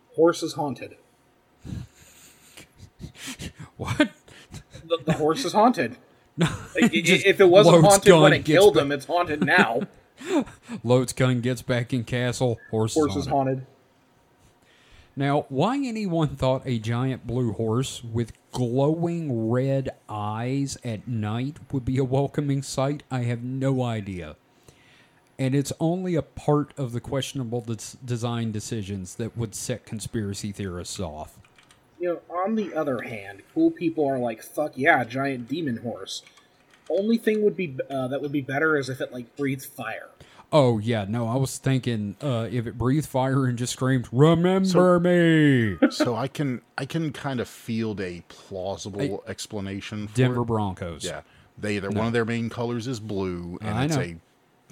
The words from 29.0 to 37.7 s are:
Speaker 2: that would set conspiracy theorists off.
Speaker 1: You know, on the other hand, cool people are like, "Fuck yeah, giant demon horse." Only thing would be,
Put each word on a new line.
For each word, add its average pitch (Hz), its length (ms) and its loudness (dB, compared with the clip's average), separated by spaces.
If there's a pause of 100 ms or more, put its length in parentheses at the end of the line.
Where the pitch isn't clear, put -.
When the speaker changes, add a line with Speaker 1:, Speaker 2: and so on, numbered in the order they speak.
Speaker 2:
that 113 200 -8
would 113 200 -6
set - 320 -8
conspiracy 104 640 -6
theorists 87 480 -8
off. 76 400 -10 (600)
Speaker 1:
You 175 100 -2
know, 165 260 -8
on 196 180 -2
the 202 220 -2
other 143 260 -2
hand, 101 400 -12 (140)
cool 165 160 4
people 160 360 -2
are 135 120 -2
like, 117 240 -4
"Fuck 151 320 -6
yeah, 139 280 4
giant 127 460 -4
demon 135 280 -4
horse." 101 440 -10 (720)
Only 208 260 2
thing 214 260 0
would 208 140 2
be, 151 180 -6 (140)